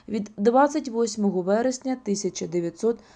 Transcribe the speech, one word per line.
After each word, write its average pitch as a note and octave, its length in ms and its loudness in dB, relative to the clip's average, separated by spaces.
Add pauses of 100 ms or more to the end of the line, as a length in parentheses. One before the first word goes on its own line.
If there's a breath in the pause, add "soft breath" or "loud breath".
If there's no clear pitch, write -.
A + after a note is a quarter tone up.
від G#3 280 -6
двадцять C4 520 4
восьмого A3 540 0
вересня B3 600 0
тисяча G3 420 -4
дев'ятсот F3 520 -2 (180 loud breath)